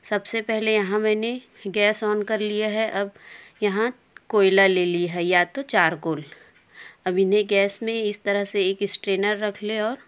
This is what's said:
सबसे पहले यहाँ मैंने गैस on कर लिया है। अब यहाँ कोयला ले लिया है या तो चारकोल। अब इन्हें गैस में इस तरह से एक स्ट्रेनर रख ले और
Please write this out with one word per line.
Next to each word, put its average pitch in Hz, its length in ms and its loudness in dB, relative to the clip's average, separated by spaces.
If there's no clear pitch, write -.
सबसे 214 380 -4
पहले 220 320 0
यहाँ 202 240 0
मैंने 220 420 0
गैस 208 360 0
on 208 200 0
कर 214 160 -2
लिया 208 280 -2
है। 214 240 -2
अब 202 200 -4
यहाँ 208 300 0
कोयला 196 380 6
ले 180 180 2
लिया 175 280 -2
है 175 120 -4
या 175 220 2
तो 269 180 -10
चारकोल। 160 600 0
अब 185 120 0
इन्हें 202 280 2
गैस 196 360 0
में 226 120 -4
इस 208 280 -4
तरह 202 220 0
से 196 200 -2
एक 196 220 -2
स्ट्रेनर 202 520 -2
रख 208 240 -6
ले 214 180 -4
और 233 280 -4